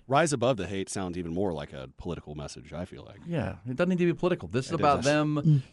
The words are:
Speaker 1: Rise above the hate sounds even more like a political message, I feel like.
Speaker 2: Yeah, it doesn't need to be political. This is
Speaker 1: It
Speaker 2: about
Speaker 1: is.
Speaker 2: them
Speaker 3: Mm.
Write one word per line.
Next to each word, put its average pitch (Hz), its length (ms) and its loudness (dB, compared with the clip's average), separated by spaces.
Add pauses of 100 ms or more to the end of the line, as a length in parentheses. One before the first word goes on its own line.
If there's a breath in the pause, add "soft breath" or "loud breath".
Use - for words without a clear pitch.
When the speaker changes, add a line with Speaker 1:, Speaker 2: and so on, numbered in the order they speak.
Speaker 1:
Rise 143 260 4
above 123 240 2
the 92 80 -2
hate 95 240 -4
sounds 92 300 -4
even 85 120 -4
more 90 220 0
like 71 200 -8
a 65 140 -12 (100)
political 76 360 -8
message, 73 400 -12
I 85 120 -8
feel - 180 -14
like. - 240 -20
Speaker 2:
Yeah, 95 300 -4 (120)
it 127 60 -6
doesn't 180 140 2
need 185 100 2
to 175 80 4
be 165 60 4
political. 175 340 -2
This 123 200 -2
is - 40 -8
Speaker 1:
It 160 80 -2
Speaker 2:
about 143 220 4
Speaker 1:
is. 123 40 0
Speaker 2:
them 151 300 4 (100)
Speaker 3:
Mm. 151 160 6 (120)